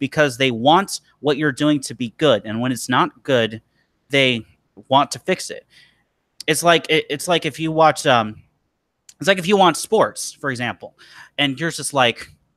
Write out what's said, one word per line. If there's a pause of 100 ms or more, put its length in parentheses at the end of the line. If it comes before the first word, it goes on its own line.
because
they
want (180)
what
you're
doing
to
be
good.
And
when
it's
not
good, (480)
they (440)
want
to
fix
it. (800)
It's
like,
it,
it's
like
if
you
watch,
um, (800)
it's
like
if
you
watch
sports,
for
example, (420)
and
you're
just
like, (280)